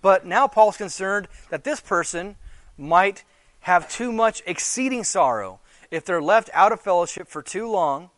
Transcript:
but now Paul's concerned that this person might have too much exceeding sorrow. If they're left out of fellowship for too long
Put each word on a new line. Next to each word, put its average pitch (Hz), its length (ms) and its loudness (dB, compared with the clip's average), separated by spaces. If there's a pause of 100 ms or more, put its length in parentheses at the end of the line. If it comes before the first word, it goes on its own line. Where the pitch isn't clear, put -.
but 185 240 4
now 220 220 2
Paul's 214 280 4
concerned 190 540 -6 (200)
that 156 140 -8
this 294 160 -4
person 175 560 -4 (420)
might 175 460 2 (380)
have 180 280 2
too 247 220 -6
much 220 340 0
exceeding 247 600 -4
sorrow. 113 540 0 (300)
If 160 140 -8
they're 175 180 -2
left 208 300 2
out 190 200 4
of 220 100 -6
fellowship 175 460 -2
for 156 140 -12
too 226 280 -8
long 170 480 -2